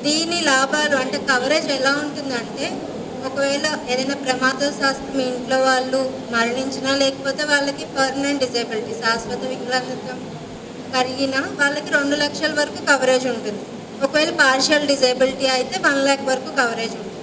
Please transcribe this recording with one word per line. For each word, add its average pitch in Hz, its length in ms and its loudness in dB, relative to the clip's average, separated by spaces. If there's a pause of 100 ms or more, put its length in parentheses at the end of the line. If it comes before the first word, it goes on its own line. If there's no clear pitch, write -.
దీని 330 380 0
లాభాలు 285 540 2
అంటే 262 220 -2
కవరేజ్ 277 480 2
ఎలా 269 260 2
ఉంటుందంటే, 277 720 -4 (600)
ఒకవేళ 277 400 0 (240)
ఏదైనా 262 260 0
ప్రమాదవశాత్తు 269 1000 0
మీ 262 60 0
ఇంట్లో 247 340 0
వాళ్ళు 262 560 2 (180)
మరణించినా, 262 640 0
లేకపోతే 269 480 0
వాళ్ళకి 285 420 0
పర్మనెంట్ 277 600 0
డిజేబిలిటీ, 226 480 -2 (100)
శాశ్వత 233 420 -2
వికలాంగత్వం 254 760 -4 (760)
కలిగినా 262 460 0 (200)
వాళ్ళకి 285 340 2
రెండు 285 220 2
లక్షల 294 380 -2
వరకు 294 320 -2
కవరేజ్ 262 420 4
ఉంటుంది. 208 340 -4 (420)
ఒకవేళ 302 260 2
పార్షియల్ 294 580 4
డిజేబిలిటీ 262 580 2
అయితే 262 340 0
వన్ 277 240 4
ల్యాక్ 277 180 4
వరకు 262 340 -2
కవరేజ్ 226 400 0
ఉంటుంది. 208 280 -10